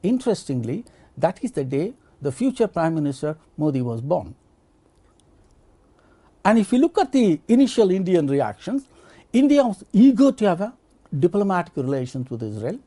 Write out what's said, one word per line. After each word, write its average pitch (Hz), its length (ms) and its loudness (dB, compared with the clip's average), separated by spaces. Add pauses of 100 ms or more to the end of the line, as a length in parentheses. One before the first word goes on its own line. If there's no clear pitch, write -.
Interestingly, 185 800 -4 (340)
that 160 260 -2
is 254 80 -6
the 147 120 -6
day 143 300 -4 (280)
the 143 100 -4
future 240 360 -2
Prime 165 280 -2
Minister 151 420 -4 (200)
Modi 147 240 0
was 117 200 -6
born. 139 340 -4 (2000)
And 214 140 4
if 208 160 0
you 247 60 4
look 330 180 2
at 359 140 0
the 202 360 2
initial 226 440 4
Indian 180 360 0
reactions, 139 580 -4 (460)
India 277 320 4
was 220 200 -4 (100)
eager 254 380 6
to 214 140 -2
have 180 160 0
a 220 120 -6 (440)
diplomatic 180 600 -2
relations 131 520 -6
with 117 120 -10
Israel. 110 460 -8